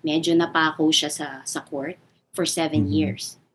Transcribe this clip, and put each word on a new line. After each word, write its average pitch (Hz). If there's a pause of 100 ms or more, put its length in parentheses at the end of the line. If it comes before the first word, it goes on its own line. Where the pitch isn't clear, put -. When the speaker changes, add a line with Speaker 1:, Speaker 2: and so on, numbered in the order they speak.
Speaker 1:
medyo 160
napako 160
siya 151
sa, 147 (180)
sa -
court 151 (360)
for 175
seven 156
Speaker 2:
Mm-hmm. 151
Speaker 1:
years. - (180)